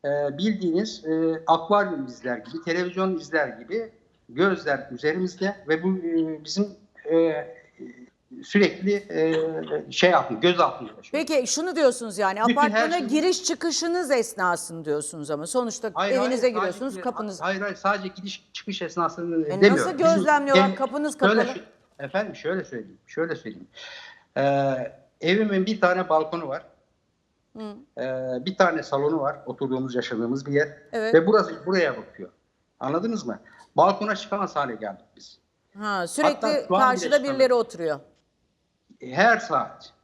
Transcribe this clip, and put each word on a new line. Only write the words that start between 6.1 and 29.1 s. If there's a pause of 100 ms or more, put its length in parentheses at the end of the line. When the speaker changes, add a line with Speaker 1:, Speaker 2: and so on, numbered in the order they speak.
Speaker 1:
bizim, (420)
e, (960)
sürekli,
e,
şey
altında,
göz
altında
yaşıyor.
Speaker 2:
Peki
şunu
diyorsunuz
yani,
Speaker 1:
Bütün
her
Speaker 2:
apartmana
Speaker 1:
şey
Speaker 2:
giriş
çıkışınız
esnasını
diyorsunuz
ama
sonuçta
Speaker 1:
Hayır,
Speaker 2:
evinize
Speaker 1:
hayır,
Speaker 2:
giriyorsunuz,
Speaker 1:
sadece,
Speaker 2:
kapınız-
Speaker 1:
hayır,
hayır,
sadece
giriş
çıkış
esnasını
Speaker 2:
E,
nasıl
Speaker 1:
demiyorum.
Bizim
Speaker 2:
gözlemliyorlar?
Speaker 1:
ev-,
Speaker 2:
Kapınız
Speaker 1:
şöyle
Speaker 2:
kapalı.
Speaker 1:
sö-,
efendim
şöyle
söyleyeyim,
şöyle
söyleyeyim. (680)
Ee, (280)
evimin
bir
tane
balkonu
var. (960)
Speaker 2:
Hı.
Speaker 1:
Ee,
bir
tane
salonu